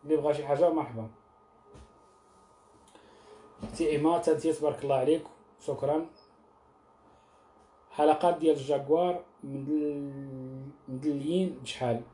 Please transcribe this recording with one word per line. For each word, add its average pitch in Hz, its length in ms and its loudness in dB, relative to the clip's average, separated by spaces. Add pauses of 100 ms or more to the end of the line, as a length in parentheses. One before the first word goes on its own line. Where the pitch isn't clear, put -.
اللي 151 140 2
بغا 147 160 2
شي 143 120 -2
حاجه 147 240 4
مرحبا. 120 380 -4 (2500)
اختي - 260 -2
ايما، 156 280 2
تانتي 160 360 2
تبارك 147 300 -2
الله 139 120 2
عليك، 147 280 2 (360)
شكراً. 151 460 -2 (1900)
حلقات 156 460 4
ديال 156 180 4
الجاكوار 143 680 0 (200)
مدل-، 143 680 -4 (760)
مدليين 147 760 -2
بشحال؟ 120 380 -2 (120)